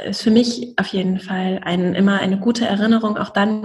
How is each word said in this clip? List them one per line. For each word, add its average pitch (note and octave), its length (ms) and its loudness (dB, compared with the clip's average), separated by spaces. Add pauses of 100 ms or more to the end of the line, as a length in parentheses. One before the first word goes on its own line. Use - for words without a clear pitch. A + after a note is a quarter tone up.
ist - 160 -6
für - 100 2
mich - 460 0
auf F#3+ 100 0
jeden F#3 320 -2
Fall F#3 440 -4
ein, F3+ 320 0
immer G3 240 4
eine F#3+ 180 0
gute A#3 280 0
Erinnerung, G#3+ 500 2
auch - 140 -4
dann, G#3+ 360 0